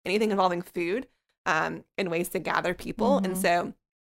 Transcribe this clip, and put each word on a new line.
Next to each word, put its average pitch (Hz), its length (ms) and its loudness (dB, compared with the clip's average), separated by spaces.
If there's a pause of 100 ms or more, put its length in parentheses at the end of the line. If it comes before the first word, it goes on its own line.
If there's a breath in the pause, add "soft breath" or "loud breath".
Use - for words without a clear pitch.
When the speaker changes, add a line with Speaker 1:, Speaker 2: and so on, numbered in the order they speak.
Speaker 1:
anything 214 260 2
involving 185 300 2
food, 180 460 -4 (380)
um, 165 380 0 (140)
and 196 140 0
ways 175 180 0
to 185 100 -4
gather 170 340 0
people. 202 440 0
And 196 160 0
Speaker 2:
Mm-hmm. 185 80 -4
Speaker 1:
so 175 320 2 (320)